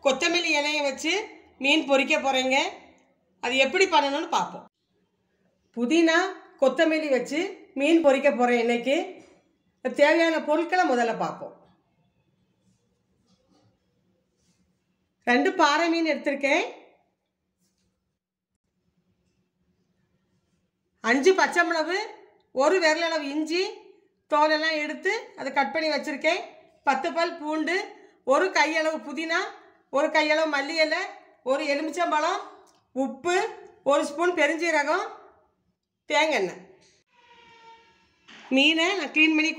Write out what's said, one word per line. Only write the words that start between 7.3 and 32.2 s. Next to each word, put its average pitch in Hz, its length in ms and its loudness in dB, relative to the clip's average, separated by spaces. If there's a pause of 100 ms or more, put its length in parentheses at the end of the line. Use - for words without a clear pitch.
மீன் 320 260 4
பொரிக்க 277 240 4 (100)
போறேன் 240 240 2
இன்னைக்கு. 240 320 0 (1040)
தேவையான 320 360 4 (120)
பொருட்களை 339 440 0
முதல்ல 233 220 0 (100)
பார்ப்போம். - 320 -10 (3750)
ரெண்டு 277 200 4 (100)
பாறை 302 340 4
மீன் 330 200 0
எடுத்திருக்கேன். 285 520 0 (4000)
அஞ்சு 269 300 4
பச்சை 339 300 2
மிளகு, 339 300 -2 (640)
ஒரு 311 200 4
விரலளவு 320 500 0
இஞ்சி, 311 300 -2 (680)
தோலெல்லாம் 311 520 2
எடுத்து 311 300 -4 (260)
அதை 262 100 -8 (100)
கட் 269 160 0
பண்ணி 311 200 -2
வச்சிருக்கேன். 302 460 -2 (460)
பத்து 294 280 0
பல் 339 260 -2
பூண்டு, 311 340 -4 (580)
ஒரு 320 120 2 (120)
கையளவு 311 400 0 (100)
புதினா, 320 320 -4 (580)
ஒரு 302 180 2
கையளவு 302 400 2
மல்லி 285 280 -4
இலை, 311 180 -2 (500)
ஒரு 285 120 -2 (100)
எலுமிச்சம்பழம், 320 680 -2 (640)